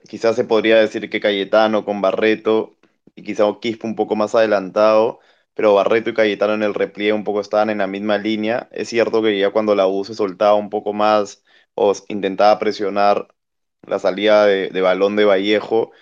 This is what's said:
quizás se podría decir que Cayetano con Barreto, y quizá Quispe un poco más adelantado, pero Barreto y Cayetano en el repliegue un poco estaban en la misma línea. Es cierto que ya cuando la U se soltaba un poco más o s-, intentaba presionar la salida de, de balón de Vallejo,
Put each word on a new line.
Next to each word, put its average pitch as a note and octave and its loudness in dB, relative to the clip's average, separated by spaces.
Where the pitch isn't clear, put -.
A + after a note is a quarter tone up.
quizás A2 -2
se B2 0
podría A2 2
decir A2 0
que G#2+ -6
Cayetano G#2+ 0
con G2+ -6
Barreto, G#2+ 0
y - -20
quizá G#2 -2
Quispe A2+ -6
un A2 -6
poco G#2+ -2
más G#2+ -2
adelantado, A2 2
pero G#2 4
Barreto A2 2
y A2 -8
Cayetano G#2+ 0
en G#2+ -4
el G2+ -2
repliegue G2+ -2
un G#2+ -4
poco G#2 -4
estaban G#2+ 0
en G#2 -4
la G2 -2
misma G#2 -4
línea. G#2+ -4
Es - -8
cierto A2 0
que G#2+ 0
ya G2 0
cuando G#2+ 0
la F#2+ 4
U G2 -2
se A2+ -14
soltaba G#2 0
un G#2 -2
poco G#2 -6
más G#2+ -2
o G#2 2
s-, - -12
intentaba G2+ 2
presionar G2+ -2
la - -6
salida G#2 2
de, G2 2
de F#2 -4
balón F#2+ 0
de G#2 2
Vallejo, G#2 0